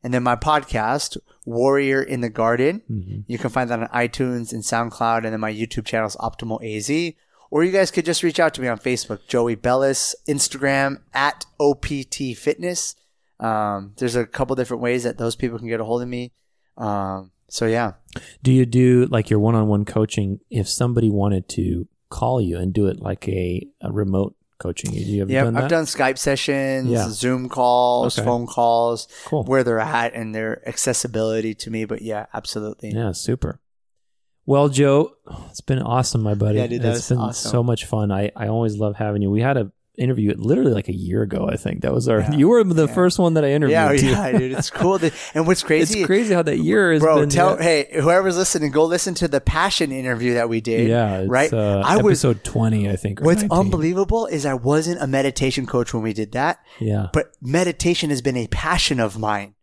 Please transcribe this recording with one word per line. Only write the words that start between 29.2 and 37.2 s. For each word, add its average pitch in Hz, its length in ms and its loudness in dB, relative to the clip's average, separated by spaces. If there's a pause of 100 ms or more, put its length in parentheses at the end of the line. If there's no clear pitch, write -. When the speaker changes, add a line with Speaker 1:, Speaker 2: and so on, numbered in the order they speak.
Speaker 2:
Cool. 147 180 -2
Speaker 1:
where 131 220 2
they're 117 140 0
at 117 340 -2
and 113 200 -8
their 110 320 -6
accessibility 110 880 -2
to - 140 -12
me. 113 140 -4
But 110 180 -8
yeah, 107 320 -8
absolutely. 107 580 -10
Speaker 2:
Yeah, 104 200 -2
super. - 480 -4 (840)
Well, 143 240 4
Joe, 139 420 4 (380)
it's - 120 -16
been 131 180 -2
awesome, 120 440 0
my 104 100 0
buddy. 104 240 2
Speaker 1:
Yeah, 120 100 0
dude, 120 140 -4
that 117 80 2
Speaker 2:
It's 117 80 0
Speaker 1:
was 117 120 -8
Speaker 2:
been 123 100 2
Speaker 1:
awesome. 123 320 -4